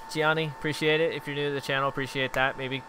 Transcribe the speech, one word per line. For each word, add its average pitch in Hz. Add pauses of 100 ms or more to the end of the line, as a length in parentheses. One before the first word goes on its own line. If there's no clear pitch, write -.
(120)
Gianni, 156
appreciate 151
it. 160
If 139
you're 143
new 147
to 143
the 139
channel, 139
appreciate 135
that. 131
Maybe 131